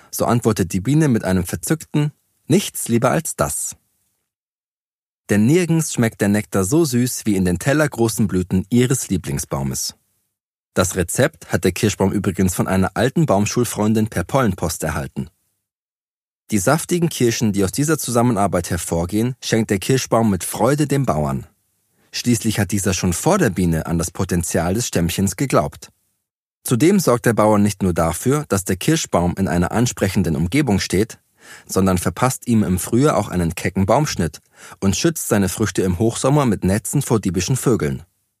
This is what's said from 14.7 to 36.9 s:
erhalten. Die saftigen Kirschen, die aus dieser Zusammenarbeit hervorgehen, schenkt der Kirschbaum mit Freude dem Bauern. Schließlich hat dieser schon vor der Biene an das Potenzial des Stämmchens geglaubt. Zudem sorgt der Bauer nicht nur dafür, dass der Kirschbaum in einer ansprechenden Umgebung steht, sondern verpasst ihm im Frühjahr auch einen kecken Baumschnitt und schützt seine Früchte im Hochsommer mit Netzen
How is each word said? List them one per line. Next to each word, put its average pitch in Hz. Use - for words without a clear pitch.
erhalten. 73
Die 104
saftigen 165
Kirschen, 113
die 95
aus 92
dieser 147
Zusammenarbeit 104
hervorgehen, 95
schenkt 110
der 101
Kirschbaum 117
mit 90
Freude 147
dem 139
Bauern. 120
Schließlich 113
hat 98
dieser 98
schon 92
vor 180
der 131
Biene 85
an 82
das 82
Potenzial 90
des 120
Stämmchens 90
geglaubt. 113
Zudem 156
sorgt 123
der 113
Bauer 107
nicht 101
nur 92
dafür, 87
dass 98
der 95
Kirschbaum 92
in 95
einer 85
ansprechenden 98
Umgebung 95
steht, -
sondern 95
verpasst -
ihm 110
im 90
Frühjahr 135
auch 104
einen 85
kecken 95
Baumschnitt 110
und 98
schützt -
seine 101
Früchte 104
im 90
Hochsommer 131
mit 101
Netzen 107